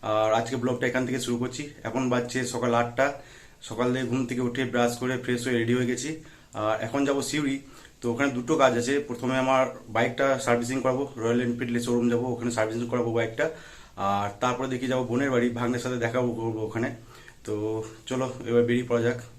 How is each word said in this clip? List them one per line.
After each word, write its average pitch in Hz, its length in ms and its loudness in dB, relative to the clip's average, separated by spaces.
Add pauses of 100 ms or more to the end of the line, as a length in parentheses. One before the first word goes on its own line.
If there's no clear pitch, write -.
(120)
আর 110 260 4
আজকে 120 240 -2
ব্লগটা 123 280 0
এখান 127 180 0
থেকে 127 180 -2
শুরু 120 160 0
করছি। 127 200 -6 (260)
এখন 120 140 -2 (100)
বাজছে 123 260 0 (160)
সকাল 120 260 0
আটটা। 120 260 2 (640)
সকাল 117 240 0
থেকে 127 180 0
ঘুম 131 180 2
থেকে 123 200 -2
উঠে 127 140 -2 (100)
ব্রাশ 120 280 4
করে 127 140 0 (100)
ফ্রেশ 123 200 0
হয়ে 127 160 0
রেডি 117 180 2
হয়ে 123 120 0
গেছি। 127 200 -4 (520)
আর 107 120 2 (120)
এখন 139 220 -2
যাবো 143 200 2
সিউড়ি। 139 280 0 (440)
তো - 120 -14
ওখানে 135 260 2
দুটো 120 140 0 (100)
কাজ 127 180 8
আছে। 127 140 0 (140)
প্রথমে 127 260 -2 (100)
আমার 131 200 4 (320)
বাইকটা 123 300 2 (200)
সার্ভিসিং 120 380 2
করাবো, 131 180 2 (200)
রয়্যাল 120 240 4
এনফিল্ডের 120 400 -2
শোরুম 120 260 2
যাবো, 120 220 0
ওখানে 120 220 -2
সার্ভিসিং 113 360 0
করাবো 117 260 0
বাইকটা। 117 280 0 (600)
আর 101 180 0 (160)
তারপরে 123 320 0
দেখি 127 180 -4
যাবো 127 180 0
বোনের 135 240 2
বাড়ি, 120 140 4 (100)
ভাগ্নের 120 260 0
সাথে 127 200 -2
দেখা 120 220 0
করবো 113 420 -4
ওখানে। 113 200 -2 (580)
তো 107 80 -4 (540)
চলো 131 180 -2 (220)
এবার 120 200 6
বেরিয়ে 120 200 2
পড়া 117 180 2
যাক। 120 120 0 (200)